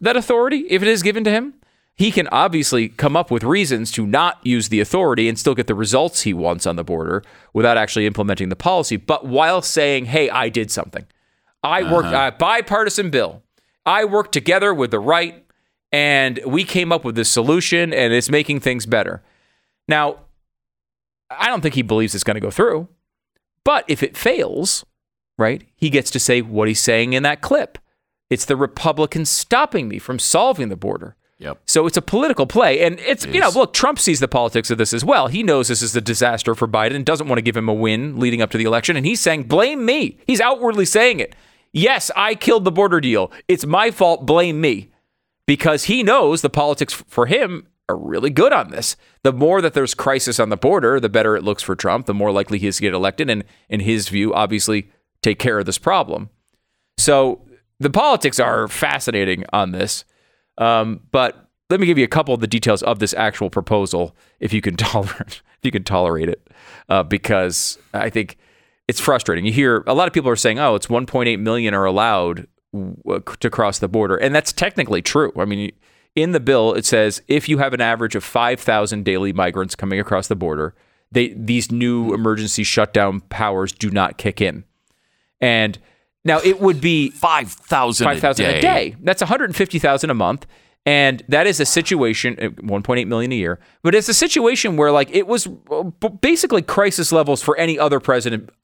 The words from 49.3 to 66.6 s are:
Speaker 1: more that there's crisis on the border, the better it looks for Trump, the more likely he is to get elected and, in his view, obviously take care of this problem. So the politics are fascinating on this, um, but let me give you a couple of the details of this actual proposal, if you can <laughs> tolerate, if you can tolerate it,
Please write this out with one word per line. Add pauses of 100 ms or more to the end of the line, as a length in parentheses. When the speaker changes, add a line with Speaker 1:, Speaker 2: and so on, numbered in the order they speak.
Speaker 1:
more
that
there's
crisis
on
the
border,
the
better
it
looks
for
Trump,
the
more
likely
he
is
to
get
elected
and, (240)
in
his
view,
obviously (320)
take
care
of
this
problem. (680)
So (340)
the
politics
are
fascinating
on
this, (540)
um, (120)
but (220)
let
me
give
you
a
couple
of
the
details
of
this
actual
proposal, (240)
if
you
can
<laughs>
tolerate, (160)
if
you
can
tolerate
it, (400)